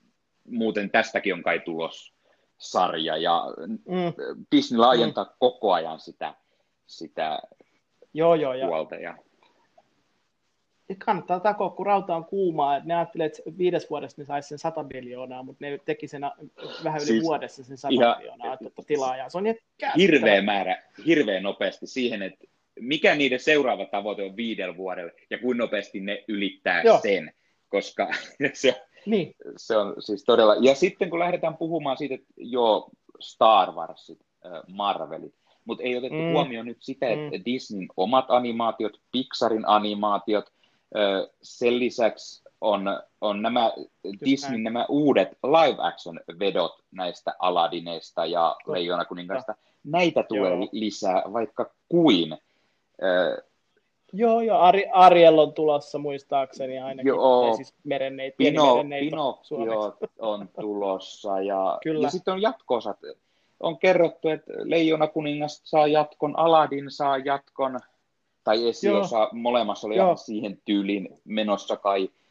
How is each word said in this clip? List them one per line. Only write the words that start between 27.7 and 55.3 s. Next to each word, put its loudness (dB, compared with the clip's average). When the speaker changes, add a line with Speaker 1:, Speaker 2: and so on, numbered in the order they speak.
Speaker 1:
<laughs> -2
se, 0
Speaker 2:
Niin. -2
Speaker 1:
se -2
on -2
siis -6
todella. 8
Ja 6
sitten -2
kun -4
lähdetään -2
puhumaan -4
siitä, -6
että -16
joo, 0
Star 4
Warsit, -14
äh, -18
Marvelit, -6
mut -8
ei -4
otettu -8
Speaker 2:
Mm. -4
Speaker 1:
huomioon -2
nyt -12
sitä, -6
että -4
Speaker 2:
Mm. -10
Speaker 1:
Disneyn -6
omat 2
animaatiot, -2
Pixarin -2
animaatiot, 0
äh, 0
sen 0
lisäksi -2
on, 0
on -2
nämä 0
Speaker 2:
Just -10
Speaker 1:
Disneyn 0
Speaker 2:
näin. -4
Speaker 1:
nämä -4
uudet 2
live 4
action -6
vedot -2
näistä -8
Aladineista -4
ja 0
Speaker 2:
Totta. -12
Speaker 1:
Leijona -4
kuninkaista. -10
Näitä 2
tulee 0
Speaker 2:
Joo. -4
Speaker 1:
lisää -2
vaikka -6
kuin. 4
Äh, -4
Speaker 2:
Joo, 2
joo. 2
Ari-, 6
Ariel 10